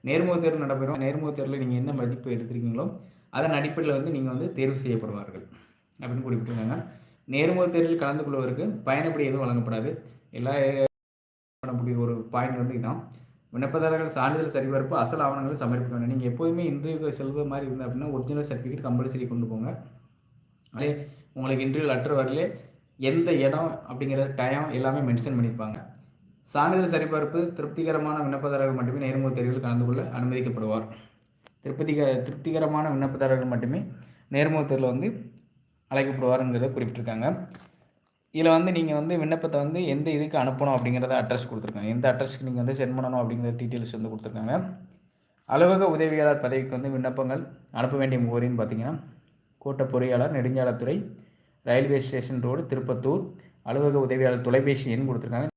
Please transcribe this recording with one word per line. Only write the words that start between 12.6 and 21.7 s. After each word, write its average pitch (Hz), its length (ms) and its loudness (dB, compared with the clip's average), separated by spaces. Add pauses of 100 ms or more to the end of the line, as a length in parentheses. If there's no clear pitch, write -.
இதான். 110 220 -4 (560)
விண்ணப்பதாரர்கள் 160 600 0
சான்றிதழ் 151 380 0
சரிபார்ப்பு, 135 480 0
அசல் 147 240 0
ஆவணங்களை 139 340 -2
சமர்ப்பிக்க 123 360 -2
வேண்டும். 120 180 -2
நீங்க 123 160 -2
எப்போதுமே 165 400 0
இன்டர்வியூக்கு 147 500 -4
செல்வது 139 320 -4
மாதிரி 139 160 -4
இருந்தா 127 200 -6
அப்படின்னா 127 280 -4
ஒரிஜினல் 147 340 -2
சர்டிஃபிகேட் 131 360 -6
கம்பல்சரி 127 460 0
கொண்டு 117 200 -2
போங்க. 113 200 -4 (1000)
அதே 139 140 -2 (480)
உங்களுக்கு 131 300 0
இன்டர்வியூ 143 260 0